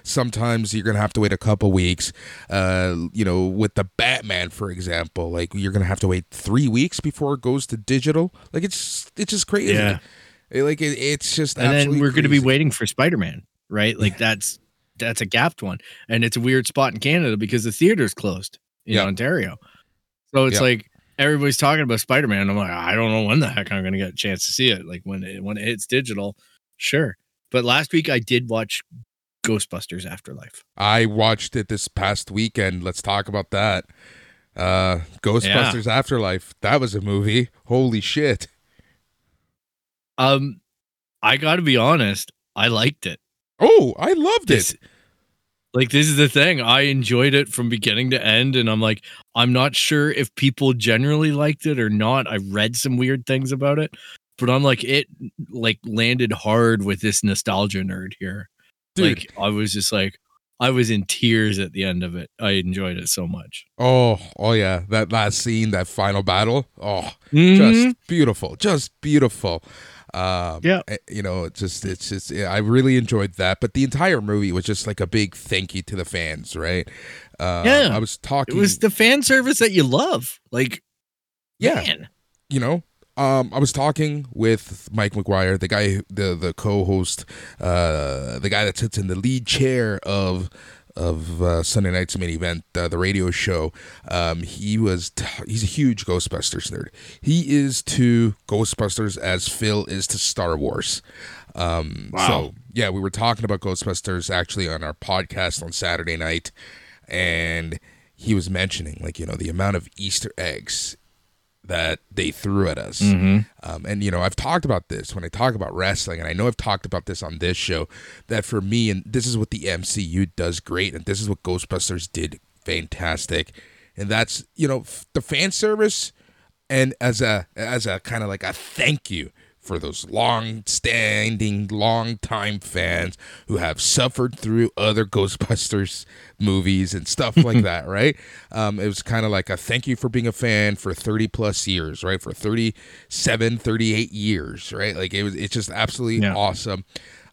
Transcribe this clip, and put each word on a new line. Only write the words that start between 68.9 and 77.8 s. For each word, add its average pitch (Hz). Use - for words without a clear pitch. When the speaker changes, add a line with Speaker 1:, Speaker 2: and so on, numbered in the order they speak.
Speaker 1:
beautiful. 127
Um, 90
Speaker 2:
Yeah. 180
Speaker 1:
eh, 104
you 104
know, 92
it's -
just, 95
it's 92
just, 98
yeah, 90
I 98
really 127
enjoyed 107
that. 95
But 120
the 131
entire 143
movie 104
was 90
just 104
like 104
a 95
big 104
thank -
you 92
to -
the 90
fans, 80
right? 85
Uh, 87
Speaker 2:
Yeah. 262